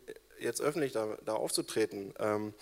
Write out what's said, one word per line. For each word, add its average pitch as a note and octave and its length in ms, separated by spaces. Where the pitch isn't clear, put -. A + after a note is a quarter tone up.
jetzt - 180
öffentlich D3 320
da, G#2+ 320
da A2 100
aufzutreten? G#2+ 840
Ähm, G#2+ 440